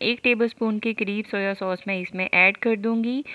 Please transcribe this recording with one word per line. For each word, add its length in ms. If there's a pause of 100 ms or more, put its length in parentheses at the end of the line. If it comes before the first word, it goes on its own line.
एक 220
टेबलस्पून 540
के 140
करीब 320
सोया 300
सॉस 340
मैं 120
इसमें 240
ऐड 320
कर 200
दूँगी। 480 (100)